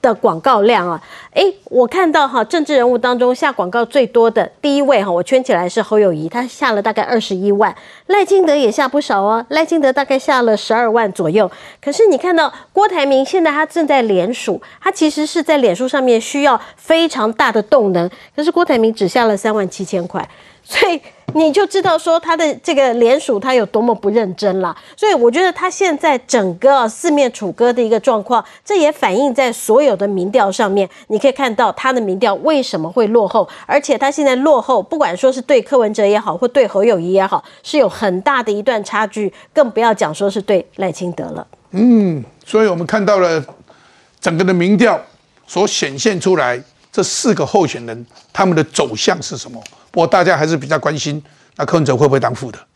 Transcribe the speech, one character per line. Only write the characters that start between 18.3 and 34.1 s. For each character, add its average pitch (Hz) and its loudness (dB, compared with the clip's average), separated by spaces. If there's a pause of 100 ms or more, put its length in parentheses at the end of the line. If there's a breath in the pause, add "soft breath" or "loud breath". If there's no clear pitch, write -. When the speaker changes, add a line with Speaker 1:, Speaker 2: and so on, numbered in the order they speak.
Speaker 1:
可 294 -4
是 339 0
郭 349 0
台 262 0
铭 226 2
只 196 -2
下 240 2
了 214 2
三 214 -4
万 196 -2
七 190 -10
千 180 -6
块。 - -8 (420 loud breath)
所 - 2
以 320 -2 (340 loud breath)
你 311 2
就 392 2
知 392 -2
道 349 0
说 330 0
他 330 -2
的 311 0
这 330 -4
个 262 2
联 240 2
署 220 -2
他 262 -2
有 233 2
多 220 -2
么 233 0
不 202 -2
认 208 -2
真 190 -2
啦。 180 -4 (200 loud breath)
所 427 0
以 381 2
我 240 4
觉 285 -2
得 370 2
他 370 -4
现 359 -2
在 294 0
整 190 -2
个 254 2
四 339 -6
面 285 2
楚 190 -8
歌 240 0
的 247 -2
一 226 0
个 220 0
状 226 0
况， 226 0 (200 loud breath)
这 403 -2
也 302 4
反 208 -2
映 269 2
在 247 0
所 220 2
有 262 2
的 202 -2
民 190 -2
调 208 2
上 196 -2
面。 196 0 (160 loud breath)
你 214 -2
可 269 2
以 - 6
看 254 -4
到 226 2
他 262 -2
的 247 -2
民 196 -4
调 202 2
为 277 0
什 175 -6
么 160 -6
会 226 0
落 214 2
后， 208 0 (160 loud breath)
而 - 0
且 277 -2
他 277 0